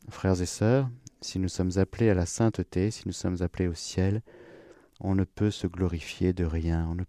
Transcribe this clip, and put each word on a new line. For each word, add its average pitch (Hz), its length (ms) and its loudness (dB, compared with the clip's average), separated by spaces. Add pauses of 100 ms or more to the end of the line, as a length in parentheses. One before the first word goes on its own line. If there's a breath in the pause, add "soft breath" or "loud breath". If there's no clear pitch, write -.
(100)
Frères 92 300 2
et 87 60 -2
sœurs, 127 440 2 (300)
si - 180 -8
nous 92 100 0
sommes 92 280 0
appelés 107 340 4
à 98 40 6
la 90 120 2
sainteté, 104 640 0
si - 160 -10
nous 95 60 -4
sommes 92 300 -4
appelés 90 240 0
au 85 80 -2
ciel, 98 480 0 (800 loud breath)
on 95 140 0
ne 95 100 2
peut 104 260 0
se - 160 -4
glorifier 87 640 -2
de 90 120 -2
rien, 82 460 0
on 85 60 -4
ne 90 120 -4